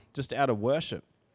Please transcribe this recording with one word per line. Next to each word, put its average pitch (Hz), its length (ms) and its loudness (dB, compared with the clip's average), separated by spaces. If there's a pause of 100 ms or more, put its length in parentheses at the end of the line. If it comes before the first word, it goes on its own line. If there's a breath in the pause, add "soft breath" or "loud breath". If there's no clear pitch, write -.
(140)
just 135 180 -6
out 135 180 2
of 107 100 0
worship. 131 440 -2 (320)